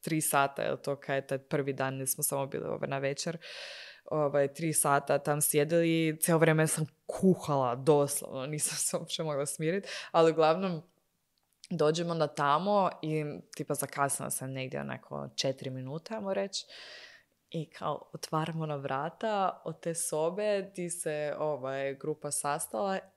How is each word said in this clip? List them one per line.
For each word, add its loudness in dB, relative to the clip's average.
tri -2
sata, 2
jel 0
to -4
kaj -4
je -4
taj -4
prvi -2
dan, -2
nismo -4
samo -2
bili, -6
ove, -4
na -4
večer. -4
Ovaj, 2
tri -2
sata 4
tam 0
sjedili, 4
cijelo 4
vrijeme 6
sam 0
kuhala, 4
doslovno, 2
nisam -2
se -2
uopće -4
mogla -2
smirit, -2
ali 8
uglavnom 4
dođemo 2
na 2
tamo 2
i -2
tipa -4
zakasnila -2
sam -8
negdje -8
onako -8
četiri -4
minute, -10
ajmo -4
reći, -6
i -8
kao -6
otvaramo -4
ona -4
vrata -2
od -8
te -4
sobe -2
di -8
se, -4
ovaj, -2
grupa -6
sastala -2